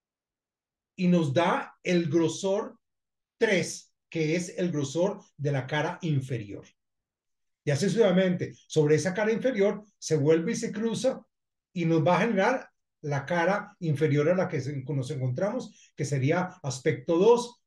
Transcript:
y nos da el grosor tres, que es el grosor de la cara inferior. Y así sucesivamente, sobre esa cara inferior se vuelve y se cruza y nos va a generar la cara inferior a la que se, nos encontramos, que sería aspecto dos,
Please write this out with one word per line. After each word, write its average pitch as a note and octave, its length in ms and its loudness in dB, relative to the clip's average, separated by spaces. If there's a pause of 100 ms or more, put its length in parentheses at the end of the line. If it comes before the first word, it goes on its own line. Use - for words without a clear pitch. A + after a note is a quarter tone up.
(960)
y F3+ 120 0
nos D#3+ 260 4
da F#3 500 0
el E3+ 260 0
grosor F#3+ 720 -2 (580)
tres, - 560 -2 (160)
que D#3 260 -2
es F3 220 -6
el F3 140 -2
grosor E3 500 -2 (140)
de C#3+ 160 -4
la B2+ 160 -4
cara D3+ 360 -4
inferior. B2 600 -4 (1000)
Y C#3+ 60 -2
así C#3 140 0
sucesivamente, F#3 680 2
sobre D3+ 420 2
esa F3+ 180 0
cara G#3+ 180 0
inferior G#3 520 0 (140)
se - 200 -2
vuelve E3 360 2
y - 20 -6
se - 160 -6
cruza A3+ 540 -2 (480)
y E3+ 120 -2
nos D#3+ 200 2
va F3 120 4
a F3 40 2
generar A3+ 480 0 (320)
la C#3+ 240 -4
cara F3+ 540 0
inferior D3 500 2
a F3+ 60 4
la F3+ 120 0
que D#3+ 140 -4
se, C3+ 220 -8
nos C3+ 280 -4
encontramos, D3+ 840 -6
que - 100 -4
sería C#3+ 560 0
aspecto E3 560 -2
dos, A#3 500 4